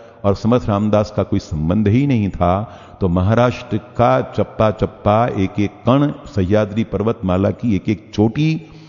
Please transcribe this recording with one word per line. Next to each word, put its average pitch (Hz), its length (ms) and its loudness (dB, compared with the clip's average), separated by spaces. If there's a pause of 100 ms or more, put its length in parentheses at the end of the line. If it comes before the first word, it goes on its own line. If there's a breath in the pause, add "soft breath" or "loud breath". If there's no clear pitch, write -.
(240 loud breath)
और 101 120 2
समर्थ 117 320 2
रामदास 104 500 0
का 101 60 0
कोई 98 160 -2
संबंध 90 480 -2
ही 127 200 2
नहीं 110 220 0
था। 90 500 -2 (220 loud breath)
तो 98 60 0
महाराष्ट्र 107 680 0
का 127 440 0
चप्पा 107 500 -2
चप्पा, 107 560 0
एक 95 320 -2
एक 101 120 0
कण, 143 400 0 (240)
सह्याद्री 101 480 0
पर्वतमाला 98 680 -2
की 110 240 -2
एक 92 140 -4
एक - 240 -6
चोटी 156 480 0 (280 loud breath)